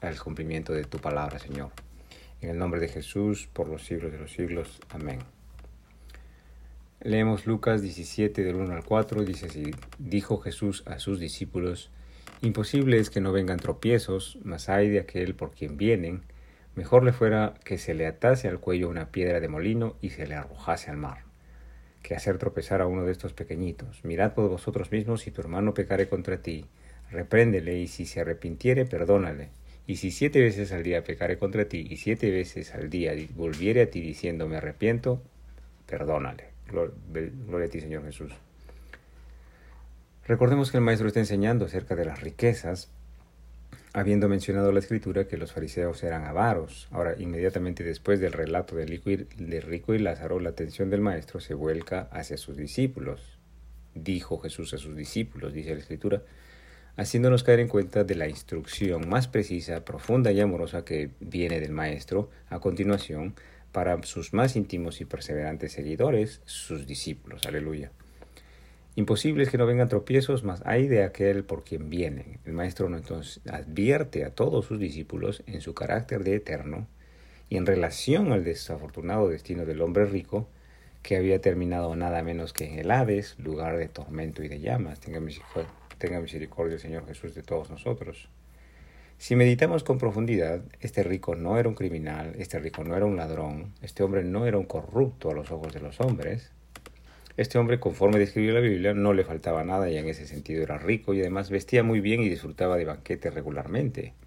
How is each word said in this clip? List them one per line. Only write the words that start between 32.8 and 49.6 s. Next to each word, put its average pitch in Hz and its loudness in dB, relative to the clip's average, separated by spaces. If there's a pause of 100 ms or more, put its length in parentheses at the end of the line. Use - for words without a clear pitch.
día 82 0
di-, 76 -8
volviere 82 2
a 107 6
ti 90 -6
diciendo, 80 -4
'Me 80 -4
arrepiento', 117 0 (680)
perdónale". 73 -4 (220)
Glor-, 85 -2 (180)
be-, 80 -6 (160)
gloria 87 -2
a 82 -4
ti, 82 -6
Señor 78 -8
Jesús. 71 -12 (1900)
Recordemos 127 4
que - 2
el 120 6
Maestro 113 4
está 107 2
enseñando 107 2
acerca 92 -4
de 85 0
las 78 -6
riquezas, 92 -2 (1040)
habiendo 101 4
mencionado 98 4
la 98 4
Escritura 98 0
que - -6
los 82 -8
fariseos 85 -4
eran 82 -4
avaros. 85 0
Ahora, 85 0
inmediatamente 87 -2
después 85 0
del 90 0
relato 82 -2
del 80 -2
rico 85 -4
y, 98 0
del 82 -6